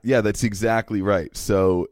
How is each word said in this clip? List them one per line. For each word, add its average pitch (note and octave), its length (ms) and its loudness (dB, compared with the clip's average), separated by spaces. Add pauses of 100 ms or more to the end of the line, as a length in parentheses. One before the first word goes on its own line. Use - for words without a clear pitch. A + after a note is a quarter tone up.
yeah, B2 180 2
that's G#2 240 -2
exactly A2 560 -2
right. F#2+ 340 0
So, F#2+ 580 2